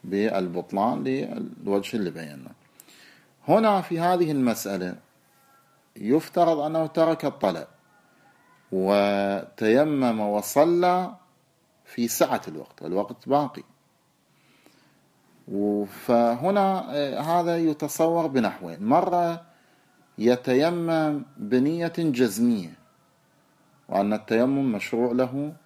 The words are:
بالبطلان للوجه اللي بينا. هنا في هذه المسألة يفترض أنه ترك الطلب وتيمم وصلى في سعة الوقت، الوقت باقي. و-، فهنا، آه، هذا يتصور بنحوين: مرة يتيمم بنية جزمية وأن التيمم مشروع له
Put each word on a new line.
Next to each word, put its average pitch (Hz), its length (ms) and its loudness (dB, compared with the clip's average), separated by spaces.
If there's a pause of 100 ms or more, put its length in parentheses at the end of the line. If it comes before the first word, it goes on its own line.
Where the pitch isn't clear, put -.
بالبطلان 98 1000 -2
للوجه 120 920 -4
اللي 95 140 -2
بينا. 76 400 -16 (960)
هنا 208 320 6
في 165 200 -6
هذه 175 320 2
المسألة 101 640 -2 (1000)
يفترض 156 600 2
أنه 156 280 -2
ترك 165 380 2
الطلب 95 420 -2 (1040)
وتيمم 101 1500 2
وصلى 175 920 2 (680)
في 117 240 -4
سعة 131 400 0
الوقت، 78 340 -16
الوقت 98 460 -4
باقي. 139 340 0 (1900)
و-، 104 360 -2
فهنا، 135 1040 0
آه، 143 300 -4
هذا 170 380 0
يتصور 160 680 0
بنحوين: 98 580 -2
مرة 170 580 2 (760)
يتيمم 147 1040 2 (140)
بنية 143 640 0
جزمية 117 720 0 (1160)
وأن 101 240 0
التيمم 123 600 0
مشروع 117 400 -2
له 131 400 -2 (140)